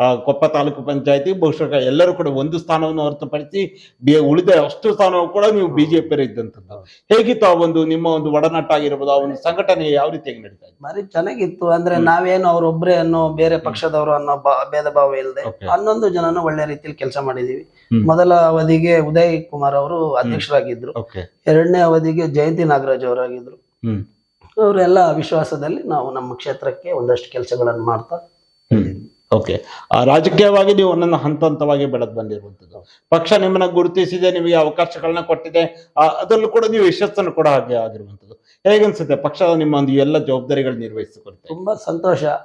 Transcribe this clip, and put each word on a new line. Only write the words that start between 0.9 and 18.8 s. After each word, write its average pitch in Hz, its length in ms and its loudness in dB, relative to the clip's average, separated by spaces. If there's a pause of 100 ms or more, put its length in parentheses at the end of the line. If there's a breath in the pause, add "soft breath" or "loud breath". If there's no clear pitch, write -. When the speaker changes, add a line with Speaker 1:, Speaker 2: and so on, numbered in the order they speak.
Speaker 1:
ಬಹುಶಃ 165 300 0
ಎಲ್ಲರೂ 143 520 2
ಕೂಡ 175 120 -4
ಒಂದು 143 320 -4
ಸ್ಥಾನವನ್ನು 160 440 -2
ಹೊರತುಪಡಿಸಿ 147 920 -8 (100)
ಬಿ-, 147 120 6
ಉಳಿದ 151 320 2 (160)
ಅಷ್ಟು 196 300 -2
ಸ್ಥಾನವೂ 180 340 2
ಕೂಡ 202 240 0
ನೀವು 196 140 0
Speaker 2:
ಹ್ಮ್. 147 100 -4
Speaker 1:
ಬಿ 147 100 4
ಜೆ 160 140 2
ಪಿ 151 220 -2
ಇದ್ದಂಥದ್ದು. 113 520 -10
Speaker 2:
ಹೌದು. - 420 -2
Speaker 1:
ಹೇಗಿತ್ತು 226 300 2
ಆ 185 40 6
ಒಂದು 165 340 2
ನಿಮ್ಮ 160 220 -2
ಒಂದು 156 260 -2
ಒಡನಾಟ 156 400 0
ಆಗಿರ್ಬೋದು, 143 380 0
ಆ 139 60 4
ಒಂದು 139 200 0
ಸಂಘಟನೆ 170 540 -2
ಯಾವ 143 200 2
ರೀತಿಯಾಗಿ 139 320 -12
ನಡೀತಾ 98 240 -20
ಇತ್ತು? - 180 -20
Speaker 2:
ಭಾರಿ 175 180 -10
ಚೆನ್ನಾಗಿತ್ತು. 175 680 -6
ಅಂದ್ರೆ 170 260 0
Speaker 1:
ಹ್ಮ್. 170 100 2
Speaker 2:
ನಾವೇನು 185 440 2
ಅವ್ರೊಬ್ರೇ 170 460 2
ಅನ್ನೋ 165 340 0
ಬೇರೆ 160 260 0
Speaker 1:
ಹ್ಮ್. 165 100 -2
Speaker 2:
ಪಕ್ಷದವರು 151 480 -2
ಅನ್ನೋ 147 240 -2
ಬ-, 139 340 0
ಭೇದ 147 220 -4
ಭಾವ 139 220 2
ಇಲ್ಲದೆ 131 340 -8
Speaker 1:
ಓಕೆ. 101 180 -14
Speaker 2:
ಹನ್ನೊಂದು 214 420 0
ಜನನು 170 340 -2
ಒಳ್ಳೆ 156 240 -2
ರೀತಿಯಲ್ಲಿ 147 280 -10
ಕೆಲಸ 135 240 -8
ಮಾಡಿದೀವಿ. 131 440 -6
Speaker 1:
ಹ್ಮ್. - 440 -2
Speaker 2:
ಮೊದಲ 175 280 4
ಅವಧಿಗೆ 165 640 4